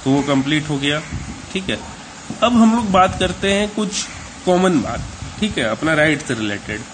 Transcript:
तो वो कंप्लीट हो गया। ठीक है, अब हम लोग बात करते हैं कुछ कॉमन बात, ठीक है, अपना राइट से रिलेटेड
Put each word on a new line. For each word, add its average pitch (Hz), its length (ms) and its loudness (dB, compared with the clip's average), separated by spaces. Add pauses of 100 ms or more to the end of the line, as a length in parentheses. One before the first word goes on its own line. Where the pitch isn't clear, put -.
तो 135 80 2
वो 143 160 4
कंप्लीट 143 420 2
हो 147 80 0
गया। 143 240 0 (520)
ठीक 190 160 -4
है, 107 100 -2 (640)
अब 240 140 4
हम 226 180 8
लोग 220 160 0
बात 185 280 4
करते 185 340 0
हैं 208 220 0
कुछ 208 280 -4 (420)
कॉमन 180 360 4
बात, 117 220 -4 (360)
ठीक 208 180 -2
है, 147 120 0
अपना 151 240 0
राइट 151 340 4
से 131 60 -2
रिलेटेड 107 480 -6 (120)